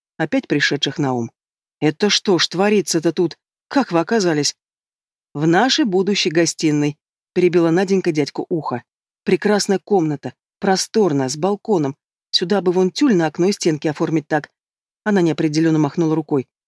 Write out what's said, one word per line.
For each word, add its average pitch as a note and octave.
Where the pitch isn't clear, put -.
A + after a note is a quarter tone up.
опять E3
пришедших C#3+
на C3+
ум. A#2
«Это D#3
что F#3+
ж -
творится-то F3+
тут? E3+
Как C4
вы E3+
оказались?» E3+
«В D3
нашей A#3+
будущей F#3
гостиной», D3+
перебила E3+
Наденька F3+
дядьку D3
Ухо. D3
«Прекрасная G3+
комната, D#3
просторная, F3+
с C#3+
балконом. F3
Сюда F#3+
бы F#3
вон F#3
тюль C4+
на E3
окно E3+
и G#3
стенки D#3+
оформить D3+
так». D3+
Она G3+
неопределённо D#3+
махнула D#3
рукой. D3+